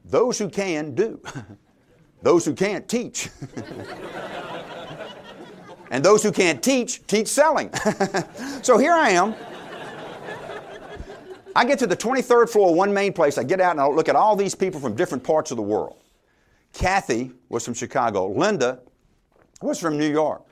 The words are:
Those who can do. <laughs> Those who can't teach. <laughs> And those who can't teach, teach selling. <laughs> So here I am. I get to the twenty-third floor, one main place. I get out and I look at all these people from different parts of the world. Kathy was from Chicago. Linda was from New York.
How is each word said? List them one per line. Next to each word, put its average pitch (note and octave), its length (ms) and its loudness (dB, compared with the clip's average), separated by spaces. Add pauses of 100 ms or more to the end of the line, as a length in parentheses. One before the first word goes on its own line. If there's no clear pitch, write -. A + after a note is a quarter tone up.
Those F#3 340 2
who G3+ 100 -2
can D#3 460 -4
do. G#3 260 -2 (520)
<laughs> - 500 -20
Those E3 220 6
who C#3+ 100 -2
can't F#3+ 340 -4
teach. - 440 -6
<laughs> - 60 -20 (2500)
And C3+ 120 -2
those G3+ 200 6
who G#3 80 2
can't F3 320 2
teach, B3 420 0
teach G#3 220 0
selling. C#4 420 2
<laughs> A3 960 -4
So A#3 160 6
here D4 120 6
I D#4 200 4
am. F#3+ 240 2 (2250)
I G#3+ 80 4
get C4 160 2
to A#3+ 80 0
the F3 80 2
twenty-third A#3+ 540 2
floor, G3 240 4
one F#3+ 180 4
main G3 220 0
place. D3 240 2
I D3 60 -2
get F3+ 180 0
out F3+ 100 4
and D#3 80 -2
I C#3 80 4
look D3+ 220 2
at C3+ 60 4
all G#3 200 4
these G3 200 -2
people F3+ 240 -4
from B2+ 160 -4
different D3+ 280 -2
parts D#3 280 0
of B2 60 -6
the A2 60 -4
world. G2+ 340 -2 (760)
Kathy C#3+ 580 0 (180)
was A#2 140 -4
from A#2+ 120 -6
Chicago. A2+ 520 -2
Linda C3 520 0 (800)
was C4 180 -4
from D#3 180 -2
New D3+ 140 0
York. D3 300 0 (100)